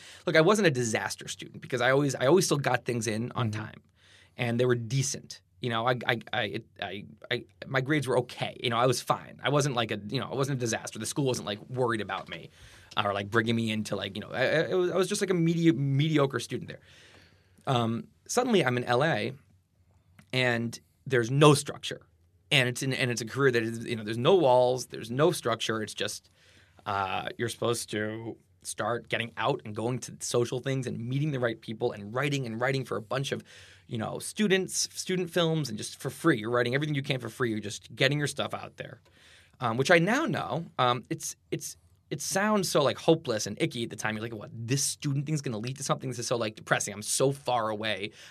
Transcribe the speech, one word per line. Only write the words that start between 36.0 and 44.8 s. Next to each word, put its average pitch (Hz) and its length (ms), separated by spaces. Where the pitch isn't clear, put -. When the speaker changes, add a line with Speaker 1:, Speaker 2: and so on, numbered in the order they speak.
Speaker 1:
free. 156 300
You're 110 120
writing 120 240
everything 151 180
you 139 80
can 135 180
for 117 100
free. 120 200
You're 107 100
just 101 360
getting 135 240
your 147 80
stuff 107 260
out - 240
there, - 220
um, 117 180
which 135 120
I 190 80
now 226 280
know. 156 400
Um, 123 320
it's, - 260
it's, - 260
it 151 100
sounds 202 480
so, 156 140
like, 117 140
hopeless 151 500
and 104 140
icky 127 220
at 113 80
the 104 40
time. 110 200
You're 107 80
like, 117 100
"What, 104 180
this 117 320